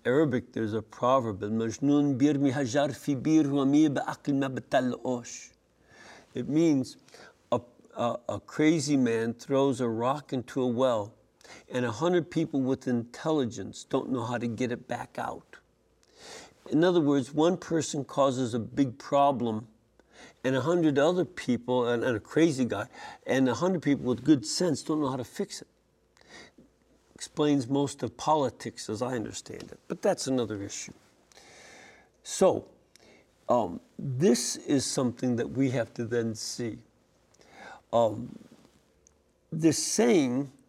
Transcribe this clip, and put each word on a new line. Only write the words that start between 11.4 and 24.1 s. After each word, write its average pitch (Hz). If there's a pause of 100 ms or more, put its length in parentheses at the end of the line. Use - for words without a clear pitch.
and 123
a 117
hundred 160
people 156
with 131
intelligence 120
don't -
know 123
how 123
to 120
get 117
it -
back -
out. - (1120)
In 156
other 175
words, 139
one 160
person 156
causes 131
a 123
big 123
problem, 123 (760)
and 131
a 127
hundred 156
other 170
people, 123
and, 120
and 120
a 104
crazy 151
guy, 104 (400)
and 131
a 117
hundred 170
people 143
with 120